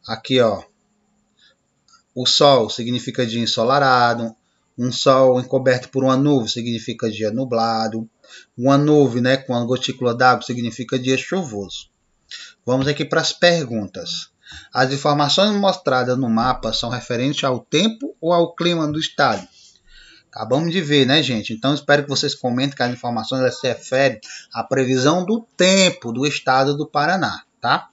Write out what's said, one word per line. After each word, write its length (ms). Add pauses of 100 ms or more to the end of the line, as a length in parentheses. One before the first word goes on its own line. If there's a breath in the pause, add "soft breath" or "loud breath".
Aqui, 340
ó, 220 (1500 soft breath)
o 120
sol 420
significa 560
dia 160
ensolarado, 960 (420)
um 140
sol 480
encoberto 520
por 120
uma 140
nuvem 320
significa 600
dia 220
nublado, 760 (480 loud breath)
uma 200
nuvem, 460
né, 140
com 160
uma 120
gotícula 500
d'água 280
significa 560
dia 180
chuvoso. 760 (760 loud breath)
Vamos 220
aqui 160
pras 280
perguntas. 1000 (420 loud breath)
As 200
informações 640
mostradas 640
no 100
mapa 440
são 160
referentes 560
ao 160
tempo 600
ou 120
ao 220
clima 360
do 80
estado? 480 (880 soft breath)
Acabamos 400
de 80
ver, 260
né, 160
gente? 300
Então, 220
espero 300
que 40
vocês 260
comentem 420
que 60
as 100
informações, 500
elas 180
se 80
referem 520 (320 loud breath)
à 120
previsão 600
do 220 (100)
tempo 560
do 140
estado 500
do 100
Paraná, 560 (180)
tá? 320